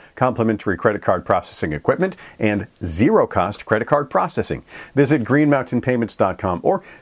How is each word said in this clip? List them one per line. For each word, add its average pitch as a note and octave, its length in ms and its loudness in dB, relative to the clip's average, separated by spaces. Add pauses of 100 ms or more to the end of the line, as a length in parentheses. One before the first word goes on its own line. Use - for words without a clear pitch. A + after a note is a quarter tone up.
(160)
complimentary A2 640 0
credit G#2 240 0
card F#2 240 0
processing F2+ 480 -2
equipment E3 420 -2 (240)
and G#2 280 0 (180)
zero-cost G#2+ 800 0
credit A2 200 0
card D3 240 0
processing. D#3 540 -2 (320)
Visit C#3 300 2
green D3 240 2
mountain B2+ 320 0
payments A#2+ 340 -2
dot F#2 220 0
com F2+ 260 -4
or F#3+ 180 2 (200)